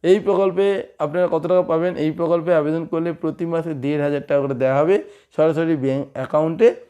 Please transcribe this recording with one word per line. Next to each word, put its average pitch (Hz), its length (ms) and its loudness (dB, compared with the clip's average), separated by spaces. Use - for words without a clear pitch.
এই 185 220 6
প্রকল্পে 190 400 2
আপনারা 165 360 -2
কত 160 160 -2
টাকা 180 200 4
পাবেন। 170 220 0
এই 156 140 0
প্রকল্পে 170 420 0
আবেদন 156 220 -2
করলে 170 180 -2
প্রতি 160 260 -4
মাসে 165 260 -4
দেড় 147 240 -2
হাজার 143 220 -2
টাকা 143 140 2
করে 135 200 -2
দেওয়া 131 160 2
হবে 165 180 4
সরাসরি 160 500 2
ব্যাঙ্ক 135 200 0
অ্যাকাউন্টে। 156 540 2